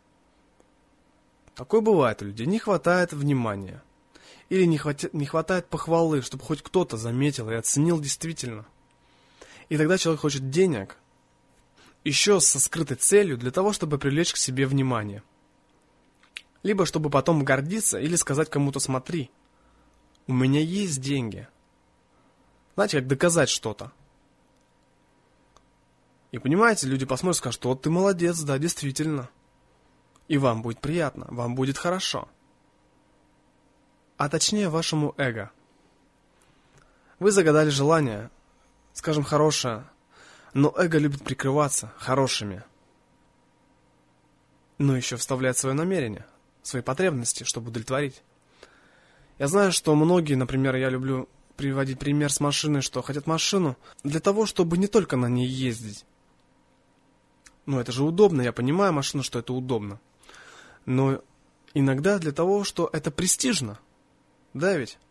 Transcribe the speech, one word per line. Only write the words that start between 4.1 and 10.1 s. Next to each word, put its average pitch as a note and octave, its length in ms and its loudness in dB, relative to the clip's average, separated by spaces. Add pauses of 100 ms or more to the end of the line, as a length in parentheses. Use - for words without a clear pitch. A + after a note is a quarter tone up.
Или F#3 160 2
не E3 140 4
хвати-, D3 340 -6
не D3 140 -4
хватает D#3+ 420 -2
похвалы, D#3+ 540 0
чтобы - 240 -12
хоть D#3 160 -4
кто-то - 340 -2
заметил A#2+ 540 -2
и A2+ 40 -4
оценил D3+ 460 0
действительно. C#3 640 -8 (1040)
И D#3 100 -2
тогда D#3 200 4
человек D#3+ 240 0